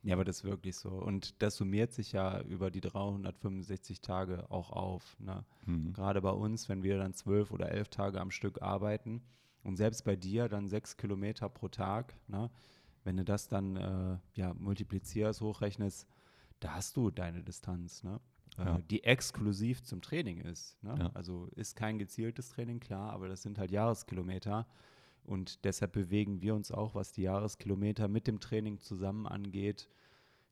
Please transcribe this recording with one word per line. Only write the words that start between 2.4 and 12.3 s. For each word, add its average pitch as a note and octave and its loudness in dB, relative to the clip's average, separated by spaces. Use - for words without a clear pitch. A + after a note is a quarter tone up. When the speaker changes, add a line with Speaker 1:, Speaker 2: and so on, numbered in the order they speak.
Speaker 1:
über F#2 -2
die F2+ -4
dreihundertfünfundsechzig G2 -4
Tage F#2 -2
auch F2+ -4
auf, F#2 -4
ne? G2 -6
Speaker 2:
Mhm. E2+ 0
Speaker 1:
Gerade G2 2
bei F#2+ 4
uns, G#2+ 0
wenn F#2+ 2
wir F#2+ 4
dann F#2+ 0
zwölf G2+ 4
oder F2+ -2
elf G#2 0
Tage G2 0
am F#2 -2
Stück G2 -2
arbeiten G#2+ 0
und F#2+ -2
selbst A2 4
bei G2 4
dir G2+ 0
dann G2+ -2
sechs G#2+ -2
Kilometer G2+ -2
pro - -8
Tag, G2 -2
ne? G#2 -2